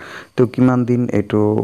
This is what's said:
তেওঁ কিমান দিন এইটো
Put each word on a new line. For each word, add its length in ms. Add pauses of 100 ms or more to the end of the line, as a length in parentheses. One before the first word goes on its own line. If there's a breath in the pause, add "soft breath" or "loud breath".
(360 loud breath)
তেওঁ 120
কিমান 380
দিন 160 (120)
এইটো 260 (240)